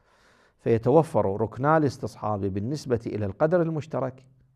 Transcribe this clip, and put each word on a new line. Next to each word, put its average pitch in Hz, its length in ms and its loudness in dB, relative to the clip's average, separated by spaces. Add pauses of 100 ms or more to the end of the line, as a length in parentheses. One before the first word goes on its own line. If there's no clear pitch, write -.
(580)
فيتوفر 117 840 2
ركنا 135 360 2
الاستصحاب 110 640 -2
بالنسبة 110 640 -4
إلى 104 200 -4
القدر 160 360 0
المشترك 139 640 -6 (300)